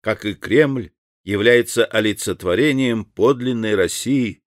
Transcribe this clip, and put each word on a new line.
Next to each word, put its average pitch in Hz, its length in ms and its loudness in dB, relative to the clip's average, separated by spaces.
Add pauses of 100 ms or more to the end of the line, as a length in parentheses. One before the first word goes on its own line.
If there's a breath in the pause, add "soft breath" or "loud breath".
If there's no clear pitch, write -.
как 104 240 -4
и 101 80 -4
Кремль, 131 560 0 (340)
является 113 600 2
олицетворением 110 1200 0
подлинной 120 680 0
России 113 680 -2 (120)